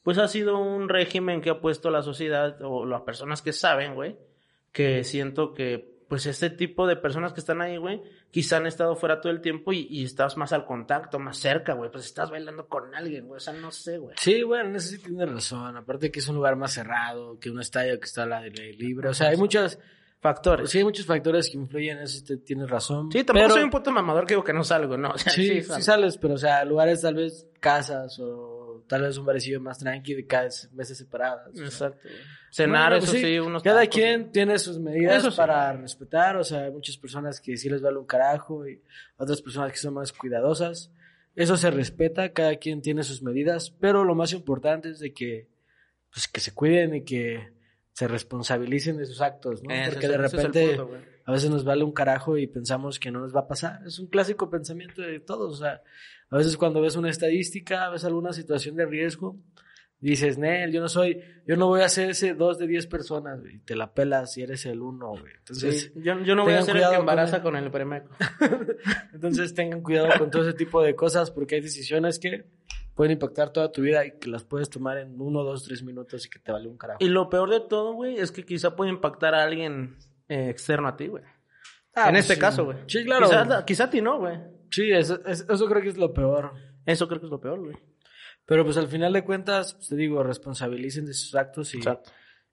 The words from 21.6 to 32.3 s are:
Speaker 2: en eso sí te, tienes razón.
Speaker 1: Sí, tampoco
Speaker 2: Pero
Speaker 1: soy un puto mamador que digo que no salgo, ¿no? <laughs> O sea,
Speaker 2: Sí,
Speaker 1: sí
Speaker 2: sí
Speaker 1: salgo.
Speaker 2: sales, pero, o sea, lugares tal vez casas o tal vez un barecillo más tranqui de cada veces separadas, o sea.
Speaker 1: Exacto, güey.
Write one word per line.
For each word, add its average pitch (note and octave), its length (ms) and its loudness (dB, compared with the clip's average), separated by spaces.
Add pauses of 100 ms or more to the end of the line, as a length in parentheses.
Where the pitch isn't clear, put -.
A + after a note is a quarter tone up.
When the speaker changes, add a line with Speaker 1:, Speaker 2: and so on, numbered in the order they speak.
Speaker 2:
en D3 60 -12
eso C3+ 140 -8
sí C3+ 60 -16
te, C#3 120 -6
tienes C3+ 340 -6
razón. D3 400 -2
Speaker 1:
Sí, A#3+ 140 2
tampoco A3 200 8
Speaker 2:
Pero A3 100 8
Speaker 1:
soy D4+ 100 6
un C#4 60 0
puto C#4 200 0
mamador F3+ 340 2
que F#3 100 2
digo G3 100 2
que D#3 80 0
no D#3+ 100 2
salgo, D3+ 340 2
¿no? C#3 140 -2
<laughs> - 40 -4
O - 40 -6
sea, - 140 2
Speaker 2:
Sí, F#3+ 160 4
Speaker 1:
sí G3 60 4
Speaker 2:
sí E3+ 80 0
Speaker 1:
salgo. E3+ 200 -4
Speaker 2:
sales, G3+ 360 4
pero, D3 160 2
o C3+ 40 -4
sea, C#3+ 260 4
lugares D#3+ 360 4
tal D#3+ 160 0
vez D#3+ 320 -4 (100)
casas C3+ 600 0
o A#2+ 640 -12
tal C3+ 160 0
vez C#3 160 -2
un C#3 80 -6
barecillo C3+ 340 -2
más C3 200 -12
tranqui C3+ 340 -6
de C3+ 100 -8
cada B2+ 240 0 (220)
veces B2+ 260 -12
separadas, B2 520 -6
o B2 80 -20
sea. D3+ 100 -12
Speaker 1:
Exacto, C#3 320 -6 (100)
güey. - 120 -18 (320)